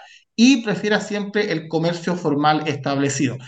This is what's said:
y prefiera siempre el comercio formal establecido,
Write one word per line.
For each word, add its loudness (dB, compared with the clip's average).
y 6
prefiera 0
siempre -4
el -4
comercio -2
formal 2
establecido, -2